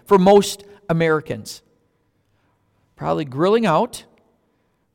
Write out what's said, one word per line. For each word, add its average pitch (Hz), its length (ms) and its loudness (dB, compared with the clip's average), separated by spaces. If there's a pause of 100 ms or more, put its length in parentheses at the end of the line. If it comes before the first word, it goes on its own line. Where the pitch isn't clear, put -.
for 202 120 4
most 202 460 2 (260)
Americans? 156 720 -4 (1300)
Probably 160 300 -6
grilling 185 420 -2
out, 185 380 -2 (880)